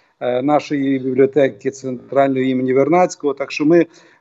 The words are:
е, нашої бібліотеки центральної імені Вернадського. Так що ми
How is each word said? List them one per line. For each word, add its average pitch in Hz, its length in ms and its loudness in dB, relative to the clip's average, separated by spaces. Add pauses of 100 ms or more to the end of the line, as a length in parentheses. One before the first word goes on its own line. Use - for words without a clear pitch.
(200)
е, 127 220 -4
нашої 139 560 -2
бібліотеки 135 720 0
центральної 131 800 -2
імені 127 220 -2
Вернадського. 147 600 0
Так - 180 -8
що 156 120 -4
ми 165 220 4 (340)